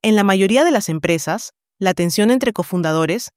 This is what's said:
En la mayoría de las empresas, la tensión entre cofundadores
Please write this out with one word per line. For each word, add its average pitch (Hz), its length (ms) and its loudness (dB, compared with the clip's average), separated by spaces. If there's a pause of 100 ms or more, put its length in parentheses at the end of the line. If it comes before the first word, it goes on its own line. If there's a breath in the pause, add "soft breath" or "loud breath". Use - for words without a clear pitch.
En 214 140 2
la 202 80 2
mayoría 196 400 4
de 349 80 4
las 214 180 -2
empresas, 160 640 -4 (260)
la 185 140 0
tensión 185 380 0
entre 254 220 0
cofundadores 165 840 -2